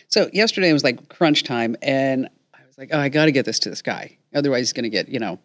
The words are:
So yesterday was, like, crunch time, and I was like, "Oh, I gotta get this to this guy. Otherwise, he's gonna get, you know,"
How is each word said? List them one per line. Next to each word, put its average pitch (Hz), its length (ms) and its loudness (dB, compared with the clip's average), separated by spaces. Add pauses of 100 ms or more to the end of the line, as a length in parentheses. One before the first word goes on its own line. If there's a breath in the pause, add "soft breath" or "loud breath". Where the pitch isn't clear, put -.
So 190 260 2
yesterday 196 400 2
was, 143 100 2
like, 127 260 -2
crunch 151 340 2
time, 117 400 -2
and 135 440 0 (280)
I - 100 -20
was - 140 -20
like, 135 120 -18
"Oh, 156 60 0
I 143 120 0
gotta 151 200 4
get 131 160 2
this - 140 -4
to - 100 -4
this - 140 -12
guy. - 340 -8 (160)
Otherwise, 139 280 0
he's 120 120 -4
gonna 120 160 -4
get, 98 200 -4
you 127 100 -6
know," 104 260 -6